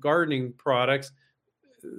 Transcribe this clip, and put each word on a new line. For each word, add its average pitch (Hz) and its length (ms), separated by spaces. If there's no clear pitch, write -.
gardening 143 540
products, 135 580